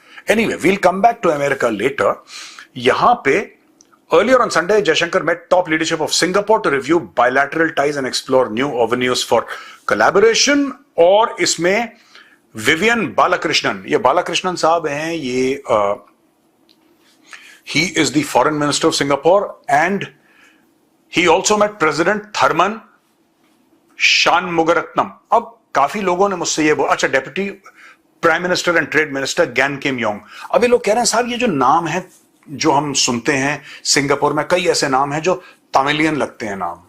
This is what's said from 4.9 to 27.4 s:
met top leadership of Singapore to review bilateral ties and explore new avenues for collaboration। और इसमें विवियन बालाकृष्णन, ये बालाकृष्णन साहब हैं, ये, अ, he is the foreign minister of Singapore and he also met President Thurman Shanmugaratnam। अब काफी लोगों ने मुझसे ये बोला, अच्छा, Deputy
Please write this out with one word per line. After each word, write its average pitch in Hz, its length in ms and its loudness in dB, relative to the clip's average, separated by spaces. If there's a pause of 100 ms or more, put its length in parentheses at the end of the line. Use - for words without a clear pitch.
met 165 140 -2 (180)
top 180 140 2
leadership 160 420 -2
of - 0 - (140)
Singapore 202 420 0
to 151 140 0
review 156 220 0 (180)
bilateral 139 600 0
ties 143 220 -2
and 127 120 -6
explore 131 340 0 (120)
new 123 280 0
avenues 123 460 -2
for 113 80 4 (520)
collaboration। 220 760 2 (260)
और 202 420 4
इसमें 185 520 -2 (640)
विवियन 160 600 0
बालाकृष्णन, 143 720 0
ये 147 100 2
बालाकृष्णन 170 580 0
साहब 165 320 0
हैं, 151 260 -6
ये, 131 580 -2
अ, 104 340 0 (1700)
he 165 100 0 (100)
is 143 140 0
the 139 120 0
foreign 147 400 0
minister 147 220 0
of 156 160 0
Singapore 156 420 2 (300)
and 165 320 0 (1120)
he 175 100 2
also 180 240 4
met 208 180 2 (140)
President 170 360 0
Thurman 165 540 0 (1300)
Shanmugaratnam। 165 1040 0 (260)
अब 220 280 0 (160)
काफी 147 260 0
लोगों 185 280 0
ने 190 60 -4
मुझसे 160 300 -2
ये 151 80 4
बोला, 143 180 0
अच्छा, 170 160 0
Deputy 143 420 -4 (760)